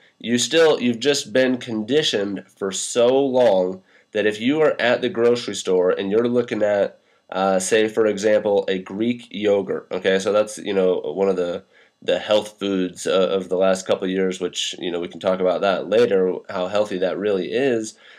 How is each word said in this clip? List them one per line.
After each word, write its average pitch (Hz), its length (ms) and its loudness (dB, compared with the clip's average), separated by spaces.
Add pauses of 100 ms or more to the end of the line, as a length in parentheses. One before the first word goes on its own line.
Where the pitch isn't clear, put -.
(200)
you 117 180 -2
still, 156 440 4
you've 120 180 0
just 135 320 -2
been 127 260 2
conditioned 110 840 -2 (140)
for 98 140 -4
so 120 460 2
long 113 640 2 (300)
that 104 140 0
if 107 160 0
you 139 200 0
are - 200 2
at 120 200 2
the 123 80 -2
grocery 117 460 0
store 92 340 2
and 98 220 -2
you're 113 160 2
looking 120 340 -2
at, 104 380 0 (320)
uh, 95 260 0
say, 110 300 2
for 110 180 0
example, 104 600 2
a 95 120 -2
Greek 113 520 -6
yogurt, 101 600 -2
okay, 95 280 0
so 101 140 0
that's, - 240 0
you - 160 -6
know, 92 260 2 (160)
one 98 140 2
of 92 80 0
the, 90 260 -4 (380)
the 87 180 -2
health 107 400 -2
foods, 92 480 -4
uh, 92 220 2
of 92 180 -2
the 92 100 -2
last 95 300 0
couple 104 160 0
of 95 60 -2
years, 92 320 -2
which, - 360 -6
you 85 140 -6
know, 87 80 -4
we 87 80 -6
can 82 140 -16
talk 92 180 0
about 90 220 0
that 87 260 0
later, 98 460 2 (160)
how 92 180 -4
healthy 101 300 -2
that 90 200 -2
really 95 360 -2
is. 117 440 -2 (220)